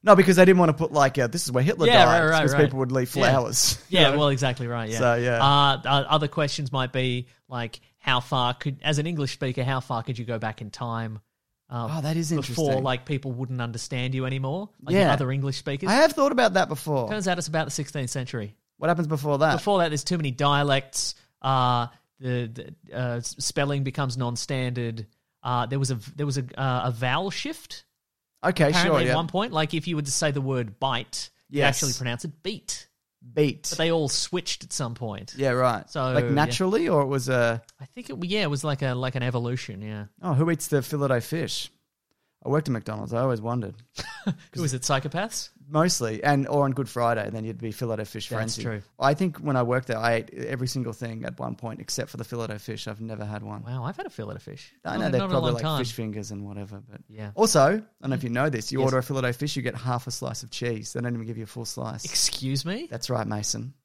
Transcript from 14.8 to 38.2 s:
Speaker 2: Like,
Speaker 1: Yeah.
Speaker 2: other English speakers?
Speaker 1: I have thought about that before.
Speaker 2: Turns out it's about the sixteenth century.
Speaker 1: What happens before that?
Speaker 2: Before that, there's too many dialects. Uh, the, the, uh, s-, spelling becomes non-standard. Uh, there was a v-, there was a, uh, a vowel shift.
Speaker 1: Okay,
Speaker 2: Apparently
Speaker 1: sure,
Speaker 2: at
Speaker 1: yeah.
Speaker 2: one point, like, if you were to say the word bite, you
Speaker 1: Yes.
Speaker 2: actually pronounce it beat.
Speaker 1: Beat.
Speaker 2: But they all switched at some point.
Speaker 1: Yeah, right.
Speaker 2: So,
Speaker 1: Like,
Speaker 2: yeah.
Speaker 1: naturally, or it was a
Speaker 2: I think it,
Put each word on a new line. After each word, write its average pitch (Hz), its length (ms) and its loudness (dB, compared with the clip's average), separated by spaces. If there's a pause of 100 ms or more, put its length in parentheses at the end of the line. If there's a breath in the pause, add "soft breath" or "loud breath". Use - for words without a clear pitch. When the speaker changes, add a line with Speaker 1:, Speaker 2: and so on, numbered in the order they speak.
Speaker 2:
Like, - 140 -2
Speaker 1:
Yeah. 180 180 6
Speaker 2:
other 135 200 0
English 139 260 -2
speakers? 147 320 -4
Speaker 1:
I 214 40 4
have 302 180 6
thought 285 200 2
about 233 220 2
that 185 140 4
before. 143 420 -2
Speaker 2:
Turns 208 180 -2
out 175 100 2
it's 165 100 -6
about 156 180 0
the 139 60 -8
sixteenth 139 380 -4
century. 120 440 -6 (240)
Speaker 1:
What 156 100 0
happens 165 200 2
before 147 300 0
that? 151 180 4
Speaker 2:
Before 202 240 2
that, 170 80 4
there's 147 160 -2
too 175 120 0
many 151 140 -2
dialects. 143 840 2 (280 soft breath)
Uh, 123 460 2 (320 soft breath)
the, 123 540 -6 (140)
the, - 80 -12
uh, 123 200 -4
s-, - 220 -6
spelling 143 460 0
becomes 131 320 -2
non-standard. 120 880 -4 (360)
Uh, 123 240 0
there 135 140 -2
was 135 100 0
a 127 60 -2
v-, - 200 -12
there 147 100 -2
was 139 120 -2
a, 127 60 -4 (140)
uh, 127 300 0
a - 40 0
vowel 131 380 -2
shift. - 540 -10 (580)
Speaker 1:
Okay, 165 280 4
Speaker 2:
Apparently 175 200 4
Speaker 1:
sure, 143 120 6
Speaker 2:
at 127 60 2
Speaker 1:
yeah. 123 80 4
Speaker 2:
one 165 100 0
point, 202 260 -2
like, 156 220 0
if 156 120 -4
you 170 100 -2
were 151 60 -2
to 139 80 -4
say 151 200 2
the 139 100 -2
word 127 400 -4
bite, 127 480 -2 (220)
you 143 80 -2
Speaker 1:
Yes. 139 180 4
Speaker 2:
actually 135 160 0
pronounce 120 320 -4
it - 180 -12
beat. - 460 -8 (460)
Speaker 1:
Beat. 147 340 2
Speaker 2:
But - 80 -6
they 160 160 2
all 160 160 2
switched - 560 -4
at - 80 -12
some 120 220 -4
point. 110 420 -10
Speaker 1:
Yeah, 135 140 2
right. 123 400 0
Speaker 2:
So, 131 220 -2
Speaker 1:
Like, 123 120 2
Speaker 2:
yeah. 120 60 -2
Speaker 1:
naturally, 185 580 2
or 156 140 4
it 135 60 2
was 135 200 -2
a 117 320 2 (180)
Speaker 2:
I 135 60 -14
think - 240 -16
it, 269 160 -8